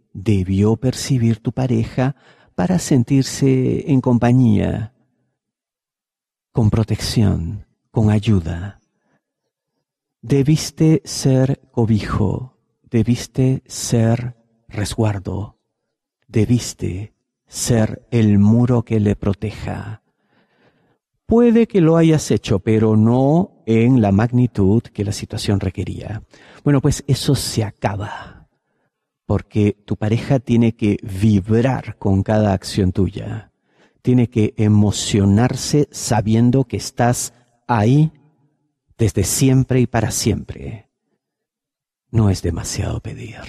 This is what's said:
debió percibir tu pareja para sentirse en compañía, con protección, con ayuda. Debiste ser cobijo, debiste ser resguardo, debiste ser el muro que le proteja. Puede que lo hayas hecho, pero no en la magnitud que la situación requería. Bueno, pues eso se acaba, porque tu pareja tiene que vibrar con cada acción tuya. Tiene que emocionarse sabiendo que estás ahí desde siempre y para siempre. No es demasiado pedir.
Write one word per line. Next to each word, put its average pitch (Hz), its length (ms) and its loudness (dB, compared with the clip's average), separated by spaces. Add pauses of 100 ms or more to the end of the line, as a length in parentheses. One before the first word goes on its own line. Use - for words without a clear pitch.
(140)
debió 101 640 0
percibir 120 640 -2
tu 127 120 -6
pareja 127 640 -2 (400)
para 180 240 -2
sentirse 131 1120 0
en 131 80 4
compañía, 113 960 2 (1600)
con 110 160 2
protección, 101 960 -2 (260)
con 110 180 0
ayuda. 98 680 -2 (1400)
Debiste 151 800 0
ser 131 560 0 (140)
cobijo, 104 840 -2 (320)
debiste 123 760 -2
ser 120 720 -2 (320)
resguardo, 101 880 -6 (720)
debiste 104 840 -2 (340)
ser - 640 -2
el 107 280 4
muro 117 440 2
que 110 180 -2
le 101 160 0
proteja. 101 840 -8 (1200)
Puede 233 420 4
que 196 140 0
lo 160 160 4
hayas 165 340 2
hecho, 107 280 0
pero 110 360 2
no 131 720 2
en 117 360 4
la 101 100 4
magnitud 113 720 2
que - 220 -8
la 101 80 -4
situación 104 460 -4
requería. 95 600 -8 (420)
Bueno, 143 180 2
pues - 260 0
eso 143 260 0
se - 300 -2
acaba, - 840 -10 (760)
porque 104 500 0 (100)
tu 104 100 -6
pareja 113 440 -2
tiene 117 360 0
que 104 260 0
vibrar 107 960 0
con 98 260 0
cada 107 300 2
acción 92 380 -2
tuya. 104 600 -6 (500)
Tiene 123 280 2
que 110 280 -2
emocionarse 107 1300 2
sabiendo 117 760 0
que - 120 -8
estás - 560 -4 (340)
ahí 123 440 2 (840)
desde 104 260 -2
siempre 131 560 0
y 120 80 2
para 110 240 -2
siempre. - 760 -6 (1200)
No 110 180 2
es 90 120 -2
demasiado - 580 -6
pedir. - 500 -14